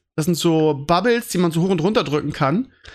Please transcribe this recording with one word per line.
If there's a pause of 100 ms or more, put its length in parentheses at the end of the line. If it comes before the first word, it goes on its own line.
(160)
Das
sind
so
Bubbles,
die
man
so
hoch
und
runter
drücken
kann. (220)